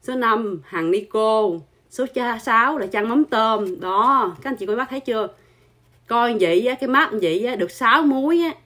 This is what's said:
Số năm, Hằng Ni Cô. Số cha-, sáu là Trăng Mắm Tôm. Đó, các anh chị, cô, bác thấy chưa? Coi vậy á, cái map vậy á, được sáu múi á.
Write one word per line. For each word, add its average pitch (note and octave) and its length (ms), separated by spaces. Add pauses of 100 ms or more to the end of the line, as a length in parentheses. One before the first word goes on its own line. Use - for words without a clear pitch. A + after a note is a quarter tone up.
Số B3+ 140
năm, A3+ 500
Hằng E3 260
Ni G3 100
Cô. G#3+ 600 (280)
Số B3+ 240
cha-, A#3+ 260
sáu B3+ 380
là G#3 100
Trăng G#3 220
Mắm C4+ 140
Tôm. A3 560
Đó, G3+ 640
các C4+ 100
anh B3+ 40
chị, G3 100
cô, G#3 100
bác B3+ 140
thấy C4+ 100
chưa? A3 280 (800)
Coi A#3 320
vậy F3+ 280
á, B3+ 80
cái C4+ 140
map C#4 200 (120)
vậy F3 240
á, B3 100
được F3+ 160
sáu C4 320
múi D4 400
á. D#4+ 100 (120)